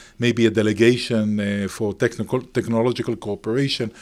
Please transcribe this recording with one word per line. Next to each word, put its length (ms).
maybe 280
a 40
delegation, 880
uh, 300
for 240
technical, 480
technological 760
cooperation. 880